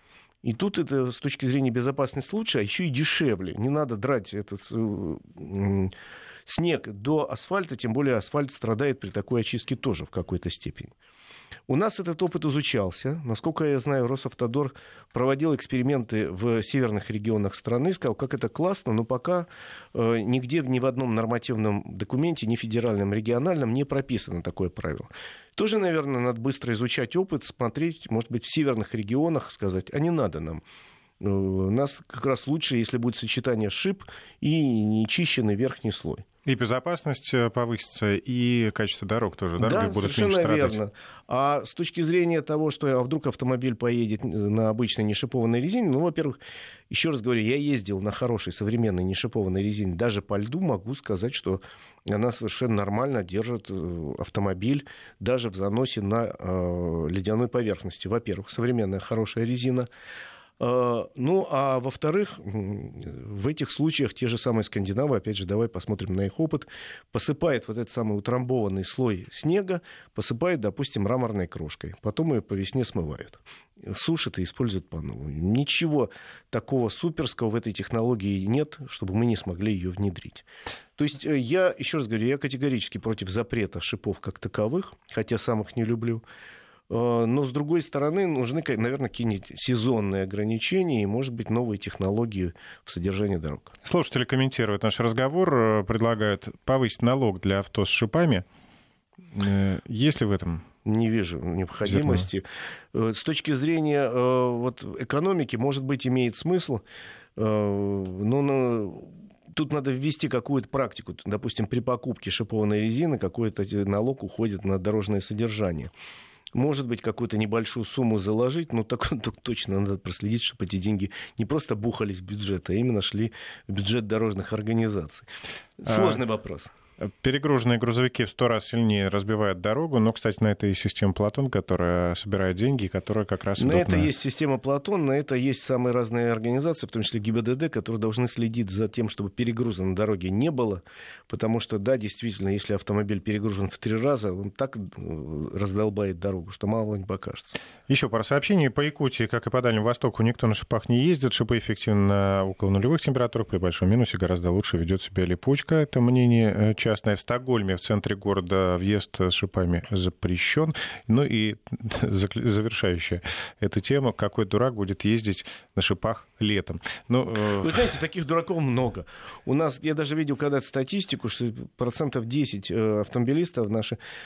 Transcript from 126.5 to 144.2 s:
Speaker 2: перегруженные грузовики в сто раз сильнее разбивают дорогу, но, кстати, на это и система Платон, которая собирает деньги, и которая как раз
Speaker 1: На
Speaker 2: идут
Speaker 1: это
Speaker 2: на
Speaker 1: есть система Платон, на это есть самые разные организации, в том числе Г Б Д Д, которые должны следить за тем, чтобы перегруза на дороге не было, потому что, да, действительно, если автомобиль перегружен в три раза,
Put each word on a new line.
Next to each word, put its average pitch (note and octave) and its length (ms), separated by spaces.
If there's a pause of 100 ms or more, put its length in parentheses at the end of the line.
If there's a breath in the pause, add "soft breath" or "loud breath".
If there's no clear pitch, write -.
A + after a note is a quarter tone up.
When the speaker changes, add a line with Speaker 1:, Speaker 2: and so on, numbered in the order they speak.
Speaker 2:
перегруженные B2+ 580
грузовики A#2+ 460
в G2 60
сто B2 180
раз A2 200
сильнее G#2+ 400
разбивают G2+ 520
дорогу, B2+ 380
но, A2 160
кстати, - 260
на A2 120
это G#2 140
и G2 60
система G2 400
Платон, A#2+ 380
которая F2 640
собирает F#2+ 420
деньги, A2+ 300
и - 20
которая G#2 380
как - 180
раз G2 160
Speaker 1:
На C3 120
Speaker 2:
идут F3 100
Speaker 1:
это F#2 160
Speaker 2:
на F2 60
Speaker 1:
есть D3 160
система C#3 360
Платон, C#3+ 480
на C3+ 80
это C#3 220
есть B2+ 280
самые B2 300
разные A#2+ 400
организации, B2 540
в - 40
том A2+ 120
числе A2+ 180
Г G#2+ 120
Б A#2 100
Д B2 120
Д, D#3 140
которые A2+ 320
должны A2+ 280
следить A2+ 420
за G#2 180
тем, A2 220
чтобы G2+ 180
перегруза A2+ 560
на F#2+ 100
дороге F#2+ 360
не A#2+ 200
было, A2+ 320 (460 loud breath)
потому A2+ 320
что, A2 180
да, A#2+ 200
действительно, G#2 500
если G2+ 240
автомобиль G2+ 480
перегружен G2+ 480
в - 80
три G#2+ 180
раза, A2+ 380